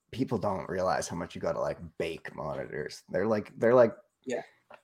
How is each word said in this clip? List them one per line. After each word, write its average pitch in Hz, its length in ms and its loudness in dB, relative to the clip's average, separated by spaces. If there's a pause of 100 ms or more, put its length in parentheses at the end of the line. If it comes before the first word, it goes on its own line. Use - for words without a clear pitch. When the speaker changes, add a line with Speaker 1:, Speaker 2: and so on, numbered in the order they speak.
(100)
Speaker 1:
people 123 280 -2
don't 92 300 -4
realize 90 380 0
how - 100 -8
much 85 200 -8
you 90 40 -10
gotta, 85 200 -2
like, 73 180 -2 (200)
bake 82 360 -6
monitors. 69 720 -8
They're 92 200 0
like, 107 300 0
they're 117 180 6
like, 117 180 8 (300)
Speaker 2:
Yeah. 123 180 -4 (420)